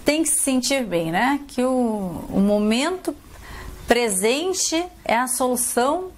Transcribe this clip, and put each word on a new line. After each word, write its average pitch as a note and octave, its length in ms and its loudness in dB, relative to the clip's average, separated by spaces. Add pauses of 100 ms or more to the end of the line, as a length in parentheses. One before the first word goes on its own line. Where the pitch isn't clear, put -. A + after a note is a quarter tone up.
tem D4+ 200 2
que D4+ 60 0
se - 120 0
sentir C4 440 0
bem, E3+ 260 -2
né? B3 360 2
Que - 160 -4
o, A3 680 -2
o F3 120 0
momento A3 720 2 (720)
presente B3 960 2 (200)
é - 120 2
a B3 100 0
solução B3+ 920 0